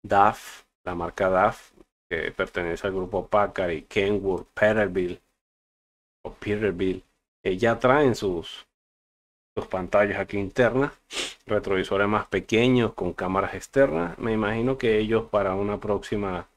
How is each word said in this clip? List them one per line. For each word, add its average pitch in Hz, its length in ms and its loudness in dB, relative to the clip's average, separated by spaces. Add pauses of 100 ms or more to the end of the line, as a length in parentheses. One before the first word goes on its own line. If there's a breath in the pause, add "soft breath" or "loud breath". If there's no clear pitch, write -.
daf, 104 600 2 (180)
la 90 120 -6
marca 87 340 -2
daf, 95 420 2 (380)
que 85 220 -4
pertenece 87 560 -4
al 95 60 -4
grupo 92 340 -4
Packard, 98 440 0
y 76 120 -6
Kenwood, 98 680 -2
Peterbilt, 95 680 0 (1040)
o 90 80 -12
Peterbilt, 95 680 -2 (400)
eh, 92 140 -2
ya 113 220 2
traen 131 360 4
sus, 90 520 -6 (880)
sus - 120 -6
pantallas 98 520 2
aquí 98 180 -6
internas, 120 540 2 (540 loud breath)
retrovisores 98 600 0
más 104 200 0
pequeños 117 640 2
con 90 200 -4
cámaras 95 400 -2
externas. - 680 0
Me 113 140 -2
imagino 113 440 0
que 110 220 2
ellos 110 300 0
para 98 260 0
una 101 240 -2
próxima 101 760 -4